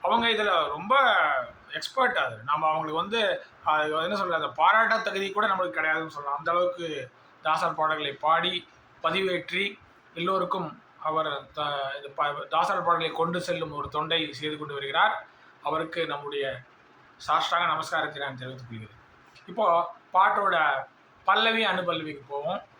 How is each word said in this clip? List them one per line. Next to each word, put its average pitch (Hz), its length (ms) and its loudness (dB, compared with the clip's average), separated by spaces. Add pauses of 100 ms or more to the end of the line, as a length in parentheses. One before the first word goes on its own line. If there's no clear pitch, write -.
அவங்க 233 260 2
இதுல 202 400 2
ரொம்ப 208 480 4 (560)
எக்ஸ்பர்ட். - 460 0
அது 120 280 -2
நம்ம 151 200 0
அவங்களுக்கு 156 360 0
வந்து, 202 440 -2 (180)
அது 156 400 2
என்ன 185 120 -2
சொல்றது, 180 280 0
அந்த 127 120 -4
பாராட்ட 214 440 6
தகுதி 196 320 -2
கூட 208 160 0
நம்மளுக்கு 185 320 0
கிடையாதுன்னு 160 280 0
சொல்லலாம். 143 300 -6
அந்த 165 140 -2
அளவுக்கு 170 600 -2 (320)
தாசர் 160 320 0
பாடல்களை 156 380 0
பாடி 170 560 0 (340)
பதிவேற்றி 190 760 -2 (340)
எல்லோருக்கும் 175 680 -2 (200)
அவர் 156 500 -2
த-, 143 420 -4
இந்த 143 200 -12
ப-, 147 340 -2
தாசர் 165 340 0
பாடல்களை 165 280 2
கொண்டு 175 300 0
செல்லும் 165 300 -4
ஒரு 143 180 -8
தொண்டை 151 440 -2
செய்து 151 240 -6
கொண்டு 147 160 -10
வருகிறார். 143 540 0 (360)
அவருக்கு 160 440 -2
நம்முடைய 143 520 -6 (680)
சாஷ்டாங்க 170 380 2
நமஸ்காரத்தை 156 520 -2
நான் 139 200 -6
தெரிவித்துக் 127 320 -12
கொள்கிறேன். 113 260 -14 (500)
இப்போ 175 480 2 (200)
பாட்டோட 185 680 4 (400)
பல்லவி 220 420 4
அனுபல்லவிக்கு 165 640 -2
போவோம். 151 340 -4 (180)